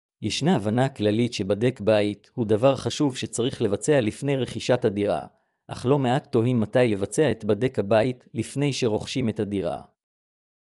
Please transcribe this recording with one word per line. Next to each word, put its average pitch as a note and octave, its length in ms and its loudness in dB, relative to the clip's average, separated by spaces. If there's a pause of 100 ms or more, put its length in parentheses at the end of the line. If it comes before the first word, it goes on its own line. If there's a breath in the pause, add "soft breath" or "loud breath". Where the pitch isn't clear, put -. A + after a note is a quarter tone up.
(220)
ישנה E3+ 340 0
הבנה C3 340 0
כללית A2 440 0
שבדק G#2 480 -2
בית G#2 520 0
הוא B2 120 -4
דבר A2 300 4
חשוב B2+ 420 -2
שצריך A#2+ 440 -4
לבצע A#2+ 400 2
לפני C3+ 360 -2
רכישת B2 480 -2
הדירה, G2 420 0 (400)
אך - 180 -8
לא C#3 140 2
מעט C3 320 0
תוהים A#2+ 280 2
מתי B2 280 2
לבצע G#2+ 440 0
את - 140 -6
בדק G#2+ 340 0
הבית A2+ 540 0
לפני C3+ 400 -2
שרוכשים A2+ 560 -2
את G#2 100 -4
הדירה. F#2+ 420 -4 (880)